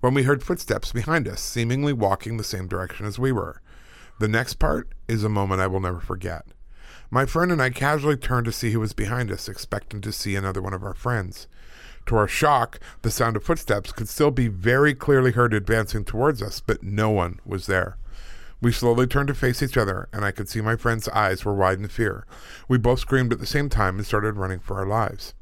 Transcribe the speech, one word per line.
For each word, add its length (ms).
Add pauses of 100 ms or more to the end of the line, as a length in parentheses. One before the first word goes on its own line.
when 140
we 100
heard 180
footsteps 480
behind 380
us, 120
seemingly 520
walking 460
the 60
same 220
direction 400
as 120
we 120
were. 300 (600)
The 80
next 260
part 340 (180)
is 160
a 60
moment 320
I 60
will 140
never 200
forget. 460 (640)
My 160
friend 260
and 100
I 80
casually 460
turned 300
to 60
see 200
who 80
was 140
behind 360
us, 180
expecting 520
to 120
see 220
another 280
one 100
of 100
our 120
friends. 520 (600)
To 100
our 120
shock, 520 (220)
the 80
sound 260
of 80
footsteps 480
could 160
still 220
be 180
very 460
clearly 380
heard 220
advancing 500
towards 380
us, 180
but 220
no 280
one 360
was 200
there. 300 (640)
We 120
slowly 340
turned 220
to 60
face 280
each 140
other, 360
and 120
I 80
could 160
see 120
my 160
friend's 340
eyes 340
were 100
wide 240
in 100
fear. 380 (420)
We 100
both 220
screamed 320
at 80
the 60
same 220
time 280
and 100
started 300
running 220
for 200
our 80
lives. 560